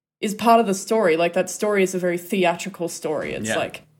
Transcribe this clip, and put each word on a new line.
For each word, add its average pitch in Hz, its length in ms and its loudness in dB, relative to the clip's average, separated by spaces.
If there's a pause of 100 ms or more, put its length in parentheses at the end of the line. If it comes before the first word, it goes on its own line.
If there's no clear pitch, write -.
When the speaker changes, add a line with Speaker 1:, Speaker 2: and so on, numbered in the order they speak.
(220)
Speaker 1:
is 208 120 -2
part 233 260 4
of 226 60 2
the 190 80 2
story. 190 440 2
Like, 170 160 2
that 185 160 0
story 208 340 0
is 185 100 0
a 185 60 -2
very 175 180 -2
theatrical 175 720 -2
story. 135 440 -6
It's 104 160 -6
Speaker 2:
Yeah. 110 80 0
Speaker 1:
like, - 260 -6 (160)